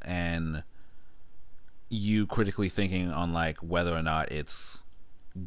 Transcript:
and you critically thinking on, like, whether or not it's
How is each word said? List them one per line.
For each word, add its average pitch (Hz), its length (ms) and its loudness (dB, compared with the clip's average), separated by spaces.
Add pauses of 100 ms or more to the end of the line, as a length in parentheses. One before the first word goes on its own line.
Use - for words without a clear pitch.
and 82 600 0 (1300)
you 107 360 4
critically 101 440 4
thinking 92 420 2
on, 85 220 0
like, 80 240 2
whether 87 360 2
or 82 80 2
not 80 300 2
it's - 520 -4 (640)